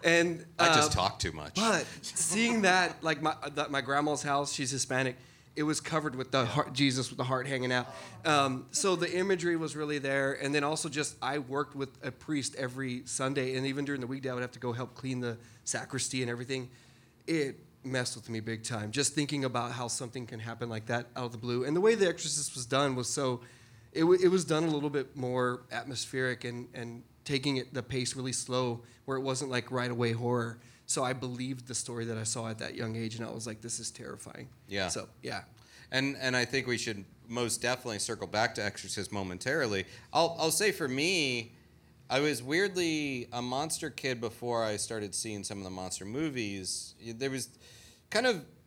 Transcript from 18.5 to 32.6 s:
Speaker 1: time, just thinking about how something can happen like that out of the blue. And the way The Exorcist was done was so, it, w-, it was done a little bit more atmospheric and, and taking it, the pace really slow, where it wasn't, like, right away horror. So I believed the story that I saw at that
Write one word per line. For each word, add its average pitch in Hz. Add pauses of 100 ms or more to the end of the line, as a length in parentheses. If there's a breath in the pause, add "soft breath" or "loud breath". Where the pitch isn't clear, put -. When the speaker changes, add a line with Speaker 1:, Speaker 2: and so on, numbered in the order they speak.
Speaker 1:
time, 107
just 135
thinking 143
about 120
how 123
something 120
can 113
happen 117
like 110
that 120 (100)
out 127
of 120
the 117
blue. 120
And 147
the 175
way 220
The 196
Exorcist 151
was 123
done 135
was 123
so, 127 (540 loud breath)
it, 156
w-, 180
it 185
was 180
done 156
a 165
little 147
bit 139
more 123 (100)
atmospheric 120
and, 120
and 117 (220)
taking 139
it, -
the 123
pace 127
really 127
slow, 123 (220 loud breath)
where 135
it 131
wasn't, 135
like, 123
right 123
away 120
horror. 117 (280 loud breath)
So -
I 127
believed 127
the 123
story 120
that 113
I 113
saw 113
at 110
that -